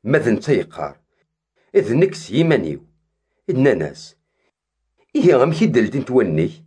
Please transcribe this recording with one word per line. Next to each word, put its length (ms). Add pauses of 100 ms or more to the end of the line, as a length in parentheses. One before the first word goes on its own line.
Ma 140
d 140
netta 240
yeqqar: 380 (800)
"D 180
nekk 240
s 160
yiman-iw." 480 (680)
Nnan-as: 680 (1000)
"Ihi 220
amek 240
i 80
d-ldint 400
wallen-ik?" 580